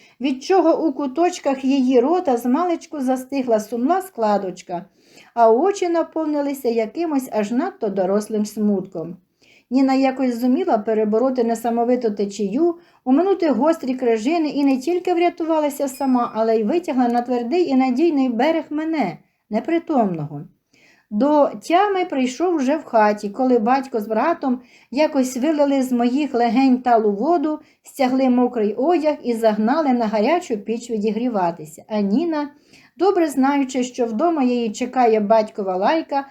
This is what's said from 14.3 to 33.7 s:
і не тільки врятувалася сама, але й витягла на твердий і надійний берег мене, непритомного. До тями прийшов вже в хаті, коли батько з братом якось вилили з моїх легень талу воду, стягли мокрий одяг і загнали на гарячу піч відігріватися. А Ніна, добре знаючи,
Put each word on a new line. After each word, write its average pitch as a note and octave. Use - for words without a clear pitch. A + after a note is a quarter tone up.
і C#4+
не C4+
тільки F4+
врятувалася D#4
сама, B3+
але A3+
й A3
витягла C4
на A#3+
твердий B3
і C#4
надійний C4
берег C#4+
мене, D4+
непритомного. G#3+
До C#4
тями F#4
прийшов D#4+
вже C#4
в D#4
хаті, G#3
коли B3+
батько B3
з G#3+
братом B3+
якось C4+
вилили C#4+
з B3+
моїх B3
легень B3
талу A3
воду, D4+
стягли C4
мокрий A#3+
одяг D4+
і A#3+
загнали A3+
на A#3+
гарячу A3+
піч A3+
відігріватися. G#3
А G#3+
Ніна, D4
добре F4+
знаючи, C4+